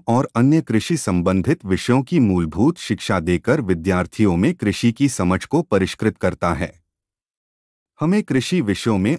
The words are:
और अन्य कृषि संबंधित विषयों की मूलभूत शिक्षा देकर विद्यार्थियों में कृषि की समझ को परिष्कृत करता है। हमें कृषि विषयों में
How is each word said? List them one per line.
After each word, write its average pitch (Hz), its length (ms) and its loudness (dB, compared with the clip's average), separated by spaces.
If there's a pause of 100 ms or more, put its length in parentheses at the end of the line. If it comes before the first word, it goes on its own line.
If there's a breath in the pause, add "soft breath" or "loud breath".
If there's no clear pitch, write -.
और 117 280 0
अन्य 139 260 4
कृषि 117 360 -2
संबंधित 92 680 0
विषयों 110 360 0
की 165 180 0
मूलभूत 95 580 2
शिक्षा - 420 -4
देकर 90 420 0
विद्यार्थियों 90 760 0
में 120 180 2
कृषि 104 380 -2
की 139 180 0
समझ 92 360 -2
को 160 160 0
परिष्कृत - 560 -2
करता 87 360 -2
है। - 340 -8 (1120)
हमें 190 240 0
कृषि 143 380 0
विषयों 104 360 0
में 110 220 0